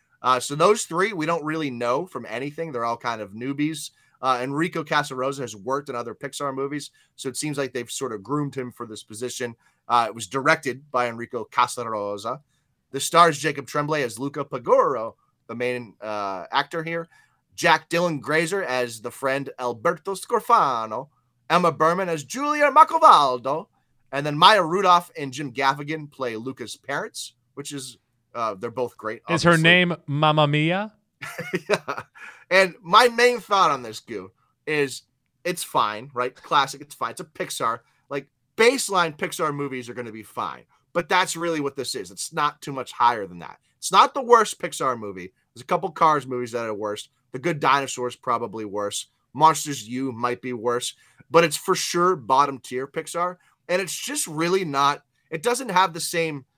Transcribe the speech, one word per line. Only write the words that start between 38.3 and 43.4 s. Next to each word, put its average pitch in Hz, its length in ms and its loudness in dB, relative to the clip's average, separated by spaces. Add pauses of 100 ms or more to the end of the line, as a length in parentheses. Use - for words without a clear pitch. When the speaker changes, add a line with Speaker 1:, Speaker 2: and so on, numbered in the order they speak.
Speaker 1:
baseline 196 640 2
Pixar 160 360 -4
movies 131 360 -8
are 117 40 -14
gonna 117 200 -10
be 107 100 -14
fine. 78 400 -8 (300)
But 170 160 -2
that's 185 260 2
really 165 240 -2
what 139 160 -4
this - 200 -6
is. 92 160 -8
It's - 200 -12
not 147 300 -2
too 147 100 -10
much 131 220 -8
higher 120 340 2
than 87 120 -14
that. 76 180 -16 (220)